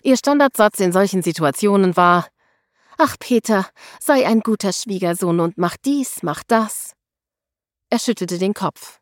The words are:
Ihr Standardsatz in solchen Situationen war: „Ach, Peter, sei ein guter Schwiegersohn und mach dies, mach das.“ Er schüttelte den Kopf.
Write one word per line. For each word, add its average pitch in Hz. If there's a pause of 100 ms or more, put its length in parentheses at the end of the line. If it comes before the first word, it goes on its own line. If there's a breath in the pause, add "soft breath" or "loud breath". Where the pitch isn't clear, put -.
Ihr 262
Standardsatz 277
in 185
solchen 185
Situationen 185
war: 175 (720 soft breath)
„Ach, 302
Peter, 214 (320 loud breath)
sei 277
ein 220
guter 208
Schwiegersohn 180
und 170
mach 175
dies, 277
mach -
das.“ 220 (960)
Er 233
schüttelte 180
den 190
Kopf. -